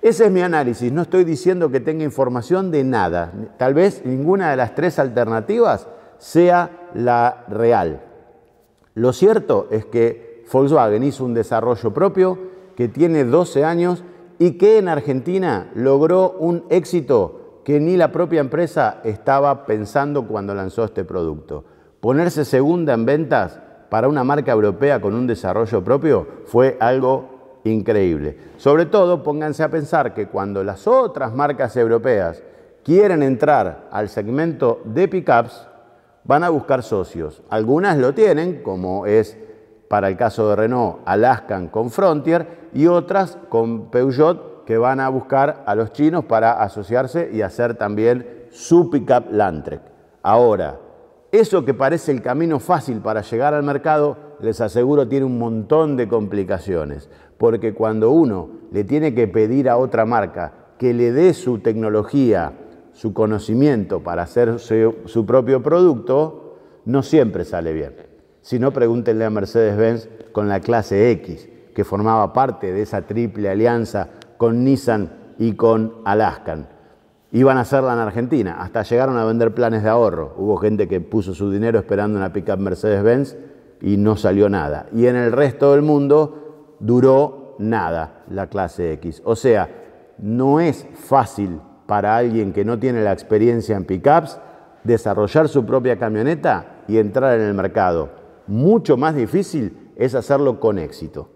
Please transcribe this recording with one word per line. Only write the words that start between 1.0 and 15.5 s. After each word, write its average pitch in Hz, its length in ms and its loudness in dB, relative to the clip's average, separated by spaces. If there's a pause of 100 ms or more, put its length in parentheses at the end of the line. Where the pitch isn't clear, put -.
estoy 180 240 2
diciendo 170 460 0
que 131 100 0
tenga 156 240 -4
información 135 640 -2
de 143 140 0
nada. 87 480 -2 (240)
Tal 131 160 2
vez 190 320 2
ninguna 156 440 0
de 139 60 0
las 127 180 -2
tres 156 240 -2
alternativas 120 880 0 (320)
sea 175 760 2
la 120 560 0
real. 104 520 0 (920)
Lo 120 180 2
cierto 170 600 2
es 110 140 -2
que - 640 -2
Volkswagen 131 540 2
hizo 135 220 -4
un 123 80 -4
desarrollo 113 600 -2
propio 185 460 0 (380)
que 120 100 -2
tiene 151 380 2
doce 147 400 2
años 175 400 -2 (340)
y 170 120 4
que 214 260 6
en 196 100 2
Argentina 147 880 -2